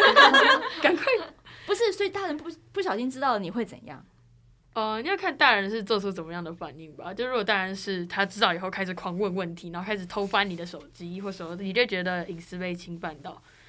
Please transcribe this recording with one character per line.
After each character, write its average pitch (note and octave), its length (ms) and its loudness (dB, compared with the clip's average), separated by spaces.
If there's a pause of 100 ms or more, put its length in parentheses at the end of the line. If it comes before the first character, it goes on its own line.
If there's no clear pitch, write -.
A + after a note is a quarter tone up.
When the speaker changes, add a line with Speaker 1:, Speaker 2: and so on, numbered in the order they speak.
(800)
Speaker 1:
赶 F#4 140 6
快！ - 80 -4 (600)
Speaker 2:
不 G4 100 0
是， A4 160 2
所 G4+ 140 -2
以 F#4+ 40 -2
大 G4 180 -4
人 D4+ 100 -4
不， E4 120 -10 (220)
不 G4 100 -2
小 G#3+ 140 0
心 B3 160 -2
知 C4 80 -12
道 C4+ 140 2
了， G#3 60 0
你 F3+ 120 -4
会 A3+ 140 -2
怎 - 200 -14
样？ C3 180 -16 (680)
Speaker 1:
呃， A3 300 -2
要 F4+ 160 0
看 F4+ 180 -2
大 C4 200 6
人 G3 140 0
是 A3 140 -2
做 G#3+ 160 0
出 G3+ 100 -4
怎 F3 140 -8
么 D#3+ 80 -12
样 F3 100 -8
的 E3 120 -8
反 D#3+ 260 -12
应 D#3+ 160 -18
吧。 F3 180 -12
就 A#3 140 -4
如 B3+ 60 -4
果 A3+ 100 0
大 G3 220 2
人 F#3+ 100 -6
是 F#3+ 300 -4
他 G3 200 0
知 F#3+ 140 -8
道 G3+ 140 4
以 E3+ 60 -4
后 F#3 100 -6
开 G3 160 -4
始 F3+ 80 -6
狂 F3+ 260 -6
问 G3 160 -2
问 F3 180 -4
题， E3+ 180 -14
然 F3 100 -8
后 F#3 40 -8
开 G#3 120 -2
始 F#3 80 -8
偷 G3+ 200 -4
翻 G3+ 240 2
你 F3 60 -6
的 E3+ 100 -8
手 F3 160 -12 (120)
机 F3 260 -10
或 G3+ 100 -8
什 F#3 160 -10
么， E3 120 -8
你 F#3+ 160 -6
就 A#3+ 120 4
觉 F#3 160 -2
得 F3+ 280 -2
隐 E3+ 100 -10
私 F3+ 180 -14
被 F3+ 160 -6
侵 F3 240 -10
犯 D#3+ 240 -10
到。 - 200 -14 (280)